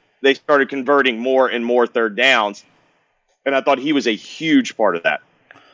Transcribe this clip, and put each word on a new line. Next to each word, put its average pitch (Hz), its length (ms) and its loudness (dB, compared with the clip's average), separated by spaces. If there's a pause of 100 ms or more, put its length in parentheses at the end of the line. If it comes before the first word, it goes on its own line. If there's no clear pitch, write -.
(240)
they 135 100 4
started 139 360 0
converting 131 500 0
more 131 300 2
and 117 140 -4
more 120 220 2
third 113 300 -2
downs, 117 500 0 (800)
and 139 100 0
I 131 60 0
thought 139 160 0
he 143 160 -4
was 127 140 0
a 110 80 -2
huge 143 600 -2
part 98 200 0
of 85 80 -8
that. 76 180 -2 (520)